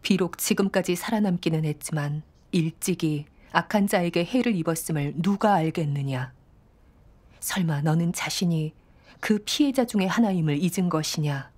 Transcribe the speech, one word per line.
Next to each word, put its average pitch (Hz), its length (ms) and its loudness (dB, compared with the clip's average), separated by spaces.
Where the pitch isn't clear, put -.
비록 180 360 0
지금까지 190 580 0
살아남기는 175 680 0
했지만 151 580 -4
일찍이 160 720 -2
악한 196 360 2
자에게 175 360 2
해를 240 320 0
입었음을 160 640 -2
누가 196 380 2
알겠느냐? 143 760 -2
설마 160 400 -2
너는 165 320 2
자신이 160 600 -2
그 208 240 0
피해자 277 420 0
중에 202 200 2
하나임을 175 580 2
잊은 180 260 0
것이냐? 151 680 -2